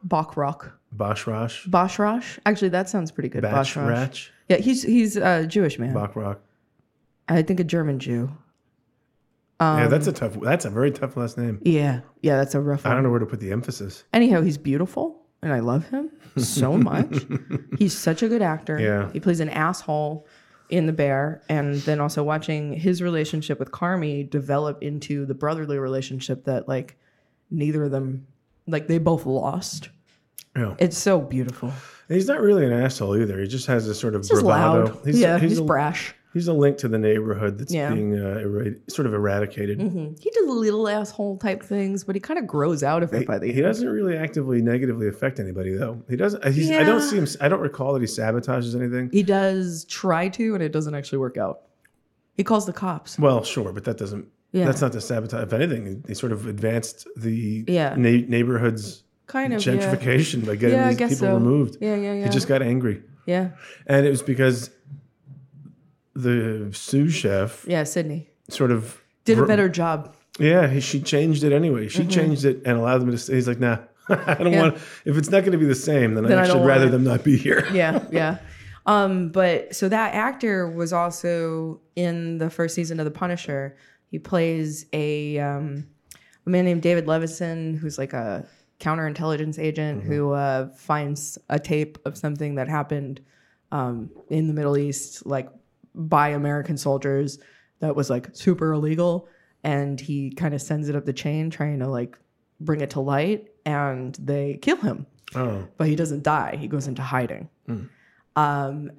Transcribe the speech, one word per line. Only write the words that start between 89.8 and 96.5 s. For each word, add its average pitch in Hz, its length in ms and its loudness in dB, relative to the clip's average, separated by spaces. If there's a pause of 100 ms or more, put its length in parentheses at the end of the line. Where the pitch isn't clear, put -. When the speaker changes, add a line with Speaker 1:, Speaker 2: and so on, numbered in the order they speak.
Speaker 2:
Mm-hmm. 156 120 -4
Speaker 1:
who, 143 200 0
uh, 135 440 0
finds 147 640 -4 (100)
a 147 120 -2
tape 151 440 -2
of - 120 -8
something 147 400 -6
that 131 120 -4
happened, 143 520 -6 (500)
um, 123 400 -6 (200)
in 160 180 0
the 156 40 0
Middle 147 240 0
East, 143 500 -4
like, 131 220 -4 (460)
by 156 360 2
American 147 460 -2